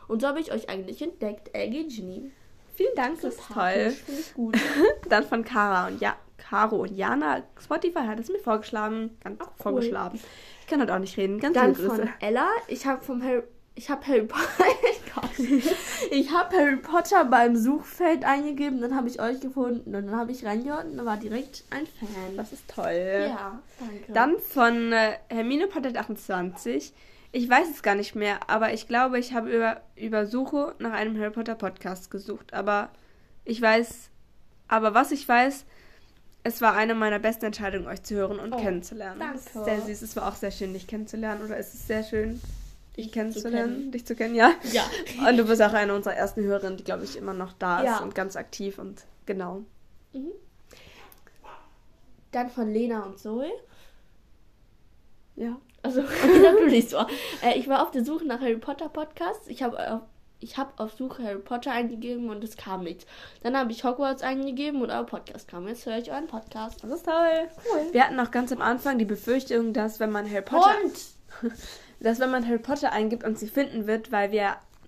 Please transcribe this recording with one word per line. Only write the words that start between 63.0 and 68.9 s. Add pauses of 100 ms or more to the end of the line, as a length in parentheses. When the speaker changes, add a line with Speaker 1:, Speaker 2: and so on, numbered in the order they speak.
Speaker 1:
Dann
hab
ich
Hogwarts
eingegeben
und
euer
Podcast
kam.
Jetzt
höre
ich
euren
Podcast.
Speaker 2:
Das
ist
toll. (240)
Speaker 1:
Cool.
Speaker 2:
Wir
hatten
noch
ganz
am
Anfang